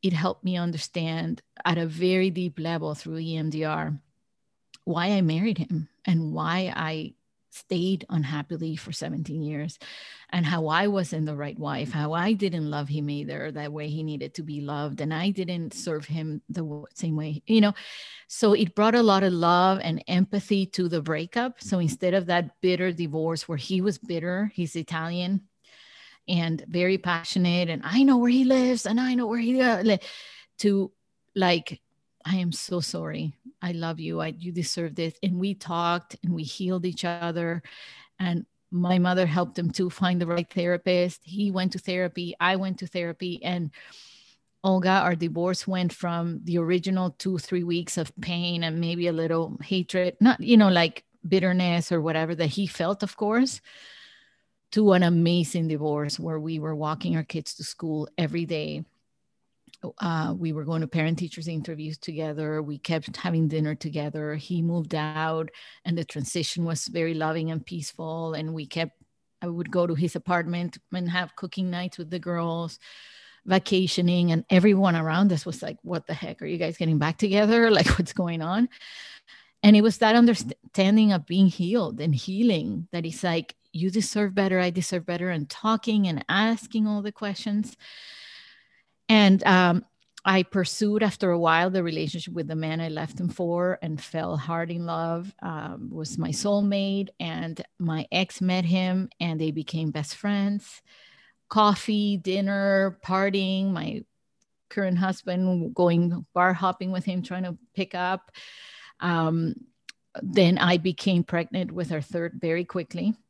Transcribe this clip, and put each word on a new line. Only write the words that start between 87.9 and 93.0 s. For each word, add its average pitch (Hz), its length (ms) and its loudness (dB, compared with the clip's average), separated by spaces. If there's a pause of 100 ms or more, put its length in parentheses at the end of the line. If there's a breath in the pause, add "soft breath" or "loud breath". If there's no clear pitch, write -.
And, 202 360 8
um, 180 380 6 (420)
I 190 180 4
pursued 208 600 0
after 196 280 0
a 170 60 2 (100)
while 165 220 4
the 185 140 0
relationship 160 500 -4
with 165 140 -4
the 160 80 -6
man 160 240 -2
I 165 80 -4
left 160 320 -8